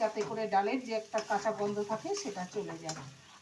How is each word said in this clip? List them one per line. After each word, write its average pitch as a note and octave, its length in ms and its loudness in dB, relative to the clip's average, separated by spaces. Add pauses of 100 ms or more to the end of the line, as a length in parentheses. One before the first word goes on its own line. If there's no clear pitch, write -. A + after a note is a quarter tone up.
যাতে A3 280 2
করে A3 140 0 (100)
ডালের G#3 340 4
যে A3+ 140 -2
একটা - 180 -2 (100)
কাঁচা G#3 300 2
গন্ধ G#3 180 2 (140)
থাকে B3 180 0 (120)
সেটা G3 220 -4 (120)
চলে E3+ 280 -2
যায়। D#3 160 -6 (420)